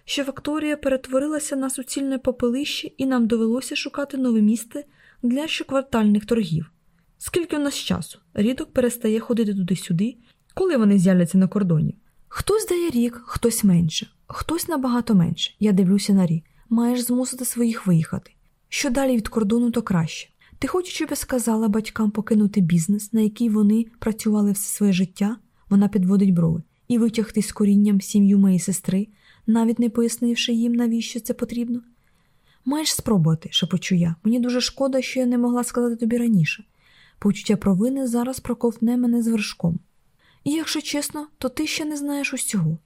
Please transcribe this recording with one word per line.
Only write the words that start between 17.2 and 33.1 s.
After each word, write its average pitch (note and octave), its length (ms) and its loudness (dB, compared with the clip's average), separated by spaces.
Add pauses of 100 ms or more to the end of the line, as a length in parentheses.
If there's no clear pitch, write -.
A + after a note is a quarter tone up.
своїх A#3 420 -2
виїхати. F3 440 0 (380)
Що - 220 -4
далі C4 260 2
від G#3+ 120 -2
кордону, A#3 420 0
то A#3 120 -2
краще. E3 460 -2 (300)
Ти C4+ 100 -4
хочеш, F4+ 260 -4
щоб D#4 160 -6
я C#4+ 60 -4
сказала A3+ 520 -2
батькам G#3+ 420 -2
покинути G#3 500 2
бізнес, F3 520 0
на A3 80 2
який G#3+ 280 0
вони G#3+ 380 4 (120)
працювали G#3 540 0
все - 240 -4
своє G#3 160 2
життя?» G3 440 0 (340)
Вона G3+ 180 4
підводить G3 460 2
брови. E3 280 2 (260)
«І A#3+ 100 2
витягти A3 440 0
з - 100 -6
корінням G3+ 480 4
сім'ю G3+ 380 4
моєї F#3+ 220 6
сестри, F#3+ 480 -2 (380)
навіть A3+ 320 2
не A#3 120 2
пояснивши A#3 640 -2
їм, A#3 200 0
навіщо A#3 480 -2
це A#3 140 -6
потрібно?» A#3+ 460 -4 (840)
«Маєш D4 300 -2
спробувати», D#3+ 580 0